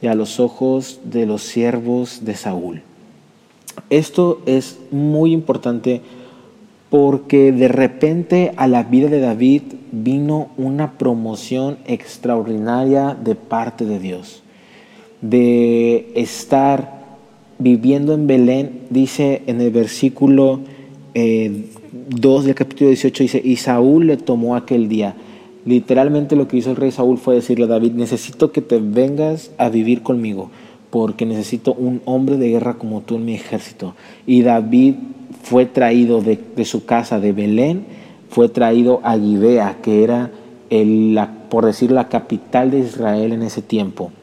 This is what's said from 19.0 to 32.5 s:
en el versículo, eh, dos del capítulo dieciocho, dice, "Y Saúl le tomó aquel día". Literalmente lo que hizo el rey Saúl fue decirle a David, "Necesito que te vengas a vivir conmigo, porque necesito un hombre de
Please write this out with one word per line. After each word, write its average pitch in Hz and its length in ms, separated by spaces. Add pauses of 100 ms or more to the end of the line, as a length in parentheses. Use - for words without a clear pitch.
en 120 120
el 120 120
versículo, 135 880 (540)
eh, 110 500 (440)
dos 135 360
del 135 100
capítulo 139 360
dieciocho, 131 340
dice, 127 200
"Y 131 120
Saúl 131 500
le 147 100
tomó 120 380
aquel 120 340
día". 104 280 (500)
Literalmente 139 680
lo 139 100
que 127 120
hizo 123 120
el 127 60
rey 131 160
Saúl 127 260
fue 127 160
decirle 120 300
a - 20
David, 117 280
"Necesito 120 580
que - 80
te 123 180
vengas 139 800
a 120 120
vivir 113 340
conmigo, 107 480 (380)
porque 113 360
necesito 113 480
un 127 300
hombre 135 320
de 123 140